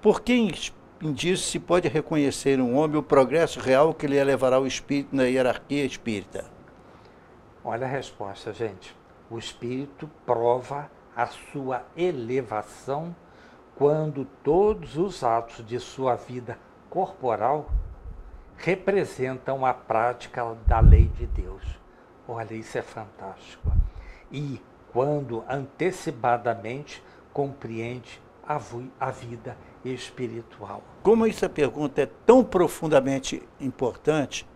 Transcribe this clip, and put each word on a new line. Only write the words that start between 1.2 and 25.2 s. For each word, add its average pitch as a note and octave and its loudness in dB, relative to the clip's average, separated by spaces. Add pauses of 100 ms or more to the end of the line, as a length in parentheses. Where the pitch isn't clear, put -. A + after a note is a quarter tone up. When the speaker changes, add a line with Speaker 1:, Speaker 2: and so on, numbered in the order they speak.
Speaker 1:
se - -4
pode F3 2
reconhecer C#3 0
em - 2
um B2 0
homem D3+ 2
o D3 2
progresso C#3 4
real C3+ 4
que D3+ -6
lhe C#3 2
elevará C3+ 4
o C3+ -2
espírito C#3 -4
na C3 4
hierarquia C3 0
espírita? G#2+ -6 (1200)
Speaker 2:
Olha A#2+ -4
a - -4
resposta, G#2+ -10
gente. G2+ -10 (340)
O A#2 -10
espírito B2+ -10 (160)
prova B2 0 (240)
a A#2+ -2
sua C3 -8 (120)
elevação C3+ -4 (600)
quando D3 2 (180)
todos E3+ 2
os F3+ -2
atos A#2 -2
de A#2+ -6
sua B2+ -2
vida A#2+ -10 (300)
corporal C3+ -2 (880)
representam C3+ -2
a B2+ 2
prática A#2 -2 (100)
da - 6
lei - 12
de - -6
Deus. - -8 (640)
Olha, A2+ -8
isso A2 -8
é A2+ -4
fantástico. - -10 (640)
E C#3 -8 (320)
quando C3 -2